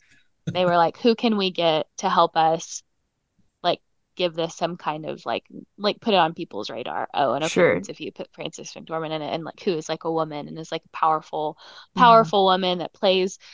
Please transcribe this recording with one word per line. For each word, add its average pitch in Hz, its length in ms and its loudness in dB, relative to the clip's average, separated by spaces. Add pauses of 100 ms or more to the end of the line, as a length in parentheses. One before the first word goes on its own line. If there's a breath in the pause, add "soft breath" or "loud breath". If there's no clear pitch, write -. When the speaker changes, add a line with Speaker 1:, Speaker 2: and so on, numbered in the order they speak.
(460)
Speaker 1:
they 175 180 -2
were 175 140 2
like, 165 220 2
"Who 226 160 4
can 226 200 0
we 190 160 0
get 160 360 0 (100)
to 190 120 -2
help 170 280 2
us, 160 440 0 (800)
like, 175 200 -2 (340)
give 170 200 -2
this 165 200 -4
some 175 220 -4
kind 156 280 -8
of, 143 200 -10
like, 113 200 -4 (320)
like, 202 220 -2
put 226 140 0
it 190 40 4
on 165 160 2
people's 117 360 -10
radar?" 117 440 -8
Oh, 127 200 0
and 143 100 -2
okay, 160 60 -2
Speaker 2:
Sure. 165 240 4
Speaker 1:
it's 90 160 -4
if - 100 -16
you - 140 -12
put - 180 -14
Frances 160 420 -12
McDormand 160 380 -10
in 156 100 -4
it, 147 120 -6
and, 160 100 -6
like, - 180 -14
who 190 120 -2
is, 156 160 -6
like, 160 160 -8
a 165 80 -2
woman 151 340 -4
and 160 100 -14
is, 160 140 -14
like, 165 140 -8
a - 120 -18
powerful, 156 600 -2
Speaker 2:
Mm-hmm. - 420 -12
Speaker 1:
powerful 226 460 8
woman 185 320 2
that 160 160 -8
plays 190 440 0 (160 soft breath)